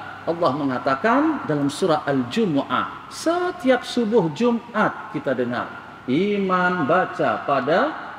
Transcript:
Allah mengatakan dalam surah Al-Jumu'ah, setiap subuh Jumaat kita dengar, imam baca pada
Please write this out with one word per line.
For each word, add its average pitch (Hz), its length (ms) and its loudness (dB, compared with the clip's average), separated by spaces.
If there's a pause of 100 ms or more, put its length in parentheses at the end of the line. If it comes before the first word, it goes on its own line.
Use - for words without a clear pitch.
(260)
Allah 165 320 0
mengatakan 214 880 0
dalam 143 240 0
surah 160 380 0
Al-Jumu'ah, 135 1040 0
setiap 339 760 0
subuh 214 480 2
Jumaat 220 800 0
kita 139 220 -2
dengar, 120 320 -2 (420)
imam 185 800 2
baca 160 540 2
pada 143 360 2 (400)